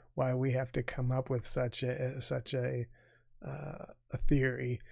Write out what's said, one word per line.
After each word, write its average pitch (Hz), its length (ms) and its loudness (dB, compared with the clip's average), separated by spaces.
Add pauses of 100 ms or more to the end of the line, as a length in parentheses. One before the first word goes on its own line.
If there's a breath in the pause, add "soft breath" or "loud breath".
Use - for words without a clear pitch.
(160 soft breath)
why 131 180 2
we 127 160 2
have 127 220 0
to 135 100 0
come 127 300 0
up 131 180 0
with 123 160 0
such 127 380 -2
a, 127 360 -2
such 123 320 -4
a, 123 340 -2 (600 soft breath)
uh, 143 380 -10 (280)
a 131 40 0
theory. 127 640 4 (120)